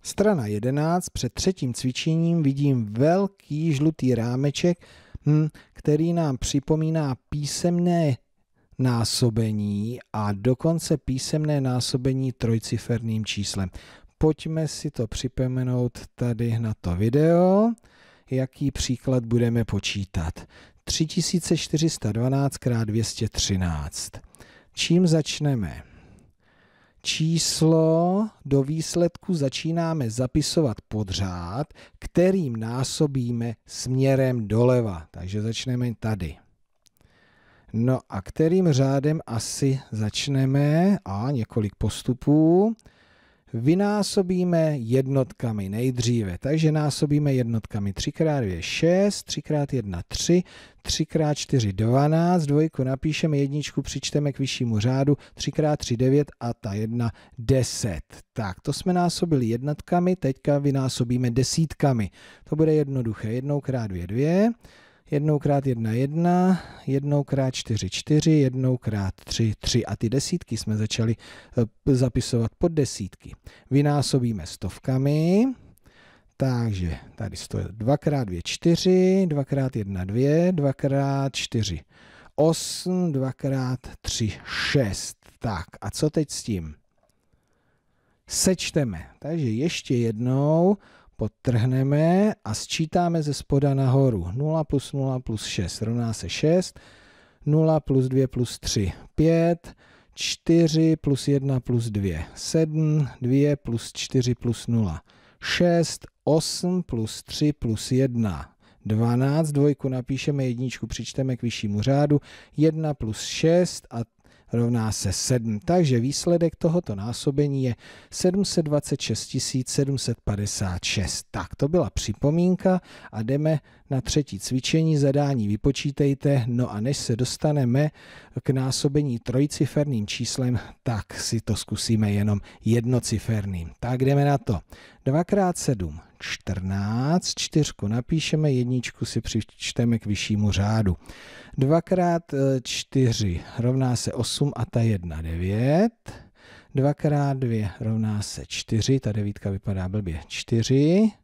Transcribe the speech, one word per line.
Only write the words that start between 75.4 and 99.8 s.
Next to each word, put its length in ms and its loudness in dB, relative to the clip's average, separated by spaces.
Takže 600 -2
tady 220 -10
sto-, 340 -8
dva 260 0
krát 280 -2
dvě 200 -6
čtyři, 800 2
dva 180 -2
krát 320 -2
jedna 280 -4
dvě, 480 2
dva 200 0
krát 640 0
čtyři 440 -4
osm, 760 0
dva 200 -2
krát 480 -2
tři 320 -2
šest. 460 0
Tak 260 -4
a 100 -8
co 200 -2
teď 200 -2
s 120 -10
tím? 320 -6
Sečteme. 760 -2
Takže 320 -2
ještě 460 -2
jednou 800 2
podtrhneme 1160 2
a 100 -6
sčítáme 680 0
ze 120 -2
spoda 400 0
nahoru. 580 2
Nula 320 -2
plus 280 -2
nula 280 -2
plus 240 -6
šest 380 -6
rovná 300 -2
se 160 -8
šest, 520 0
nula 340 4
plus 280 2
dvě 200 2
plus 300 -4
tři 340 -2
pět, 600 2